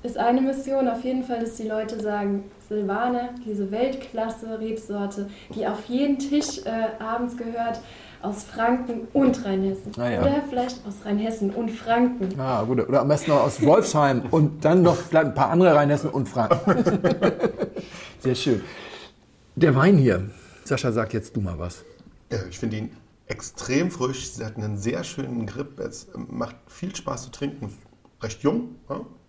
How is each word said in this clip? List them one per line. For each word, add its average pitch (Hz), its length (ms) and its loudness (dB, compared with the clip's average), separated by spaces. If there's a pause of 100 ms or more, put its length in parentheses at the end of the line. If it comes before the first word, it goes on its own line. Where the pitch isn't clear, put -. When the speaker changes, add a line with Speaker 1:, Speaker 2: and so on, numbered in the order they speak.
Speaker 1:
ist - 160 -4
eine 240 220 4
Mission 269 460 0
auf 240 160 -2
jeden 254 200 -2
Fall, 240 160 -4
dass 226 160 -4
die 220 120 -8
Leute 214 320 -4
sagen, 202 440 -2 (260)
„Silvaner, 226 600 -2 (140)
diese 202 280 -4
Weltklasse-Rebsorte, 220 1600 -4 (240)
die 220 100 -4
auf 214 200 -6
jeden 269 340 0
Tisch, - 400 -2
äh, 220 440 -4
abends 233 320 -4
gehört, 233 440 -4 (420)
aus 202 220 -4
Franken 233 680 -2
und 262 300 4
Rheinhessen.“ 196 540 -2
Speaker 2:
Ah, 202 120 -2
ja. 208 120 0
Speaker 1:
Oder 277 260 2
vielleicht 247 400 -4
aus 202 60 -10 (100)
Rheinhessen 208 480 -2
und 226 180 -4
Franken. 226 680 0
Speaker 2:
Ah, 127 240 0
gut. 123 240 0
Oder 135 140 4
am 139 60 2
besten 151 240 2
noch 139 100 6
aus 143 220 2
Wolfsheim 143 680 6
und 160 340 4
dann 170 200 8
noch 170 120 8
vielleicht 160 320 2
ein - 60 -4
paar 143 160 2
andere 170 260 8
Rheinhessen 147 360 4
und 135 180 -2
Franken. 147 540 2 (560)
<laughs> - 800 -6
Sehr 127 160 0
schön. 113 260 0 (960)
Der 151 200 4
Wein 175 220 8
hier. 101 340 4 (340)
Sascha, 127 260 -2
sag 107 220 -2
jetzt 107 220 -6
du 110 60 -2
mal 87 180 -6
was. 87 260 -10 (460)
Speaker 3:
Ja, 110 80 -4 (100)
ich - 100 -14
finde 110 180 -4
ihn 104 120 -8 (380)
extrem - 640 -4
frisch. 131 440 -4
Sie 113 100 -10
hat 110 140 -10
einen 107 200 -4
sehr 107 260 -4
schönen 127 420 -6
Grip. - 340 -10
Es - 360 -10
macht - 400 -8 (120)
viel - 280 -10
Spaß - 280 -8
zu - 80 -16
trinken. 123 400 -8 (500)
Recht - 220 -10
jung, 233 320 0 (140)
ja? 185 120 -6 (280)